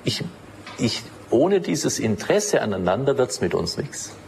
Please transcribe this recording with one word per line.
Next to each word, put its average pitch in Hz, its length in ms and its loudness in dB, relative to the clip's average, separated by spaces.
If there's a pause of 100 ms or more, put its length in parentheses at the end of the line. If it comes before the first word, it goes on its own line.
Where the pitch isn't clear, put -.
ich, - 200 -2 (560)
ich, 117 240 0 (260)
ohne 185 320 4
dieses - 380 -2
Interesse 151 600 2
aneinander 104 560 2
wird's 127 240 0
mit 85 120 0
uns 87 240 0
nix. - 380 -8 (120)